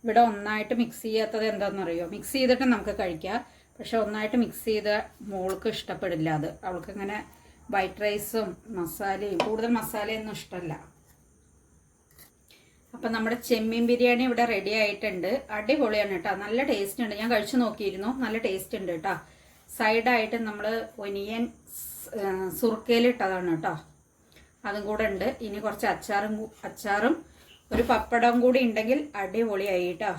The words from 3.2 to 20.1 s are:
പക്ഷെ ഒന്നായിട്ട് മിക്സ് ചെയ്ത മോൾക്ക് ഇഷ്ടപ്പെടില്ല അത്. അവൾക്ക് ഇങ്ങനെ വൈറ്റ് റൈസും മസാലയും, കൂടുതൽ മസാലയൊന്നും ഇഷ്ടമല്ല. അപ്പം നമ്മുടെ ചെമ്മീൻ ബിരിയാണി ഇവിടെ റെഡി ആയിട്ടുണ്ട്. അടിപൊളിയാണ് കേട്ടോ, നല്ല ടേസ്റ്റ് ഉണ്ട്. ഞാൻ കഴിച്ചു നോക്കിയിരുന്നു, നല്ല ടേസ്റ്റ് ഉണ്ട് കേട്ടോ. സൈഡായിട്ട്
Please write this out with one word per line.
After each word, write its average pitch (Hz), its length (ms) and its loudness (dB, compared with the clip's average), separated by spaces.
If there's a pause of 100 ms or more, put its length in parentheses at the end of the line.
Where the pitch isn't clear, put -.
പക്ഷെ 226 260 -6
ഒന്നായിട്ട് 214 400 -2
മിക്സ് - 260 -6
ചെയ്ത 208 200 0 (420)
മോൾക്ക് 185 440 -2
ഇഷ്ടപ്പെടില്ല 170 640 -2
അത്. 151 100 -2 (200)
അവൾക്ക് 180 280 -8
ഇങ്ങനെ 202 220 -6 (560)
വൈറ്റ് 190 320 0
റൈസും 208 420 0 (300)
മസാലയും, 190 720 -2
കൂടുതൽ 220 240 0 (100)
മസാലയൊന്നും 214 580 -4
ഇഷ്ടമല്ല. 175 340 -10 (2250)
അപ്പം 233 200 -2
നമ്മുടെ 220 200 0 (120)
ചെമ്മീൻ 226 420 2
ബിരിയാണി 240 380 6
ഇവിടെ 240 260 4
റെഡി 196 180 0 (120)
ആയിട്ടുണ്ട്. 202 460 0 (280)
അടിപൊളിയാണ് 214 580 2
കേട്ടോ, 175 160 -2 (120)
നല്ല 214 160 0 (120)
ടേസ്റ്റ് 202 320 -2
ഉണ്ട്. 208 180 -4
ഞാൻ 233 120 -2
കഴിച്ചു 214 300 2
നോക്കിയിരുന്നു, 208 460 -2 (140)
നല്ല 220 220 -2
ടേസ്റ്റ് 190 340 -4
ഉണ്ട് 180 140 -4
കേട്ടോ. 165 220 -2 (640)
സൈഡായിട്ട് 226 600 2 (100)